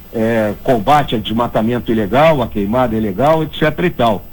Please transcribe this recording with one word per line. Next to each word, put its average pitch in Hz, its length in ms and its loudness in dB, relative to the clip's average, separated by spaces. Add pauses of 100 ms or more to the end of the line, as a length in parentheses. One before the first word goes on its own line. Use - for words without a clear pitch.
(140)
eh, 110 480 0
combate 135 520 2
a 117 40 -2
desmatamento 117 760 -2
ilegal, 127 480 2
a 113 60 -2
queimada 110 500 -2
ilegal, 113 460 0
et 156 160 -8
cetera 156 280 0
e 175 40 2
tal 113 420 0